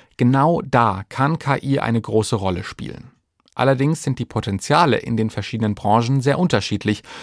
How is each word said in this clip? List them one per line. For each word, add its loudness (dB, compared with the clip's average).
genau 4
da 2
kann 0
K -2
I 0
eine 0
große 0
Rolle -2
spielen. -12
Allerdings 2
sind -2
die -4
Potenziale 0
in -4
den 0
verschiedenen -4
Branchen 2
sehr 0
unterschiedlich 0